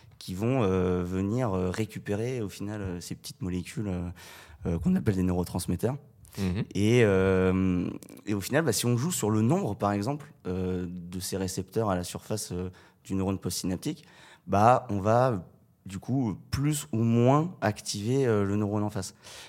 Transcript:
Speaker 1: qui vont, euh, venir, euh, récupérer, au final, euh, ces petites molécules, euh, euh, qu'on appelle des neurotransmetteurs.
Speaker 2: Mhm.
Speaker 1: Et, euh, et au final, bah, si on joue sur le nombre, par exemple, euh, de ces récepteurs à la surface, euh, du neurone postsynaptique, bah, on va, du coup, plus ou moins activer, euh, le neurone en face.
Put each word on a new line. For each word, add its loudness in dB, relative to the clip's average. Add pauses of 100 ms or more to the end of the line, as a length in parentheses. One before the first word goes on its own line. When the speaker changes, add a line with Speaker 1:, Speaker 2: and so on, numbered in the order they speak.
(200)
Speaker 1:
qui -10
vont, 0
euh, 2
venir, -2
euh, 0
récupérer, -4
au -4
final, -8
euh, -6
ces -10
petites -16
molécules, -4
euh, -4 (560)
euh, 0
qu'on 2
appelle 2
des 2
neurotransmetteurs. 0 (420)
Speaker 2:
Mhm. -2 (120)
Speaker 1:
Et, 6
euh, 4 (360)
et -2
au 0
final, 0
bah, 2
si -2
on 4
joue -2
sur 0
le 4
nombre, 2
par 0
exemple, -4 (160)
euh, -2
de -10
ces -6
récepteurs -2
à 2
la -2
surface, -8
euh, -4 (340)
du -6
neurone 0
postsynaptique, -6 (420)
bah, 4
on -2
va, 2 (400)
du -10
coup, -2 (140)
plus -2
ou 0
moins 4
activer, 0
euh, 4
le 0
neurone 0
en -2
face. -8 (340)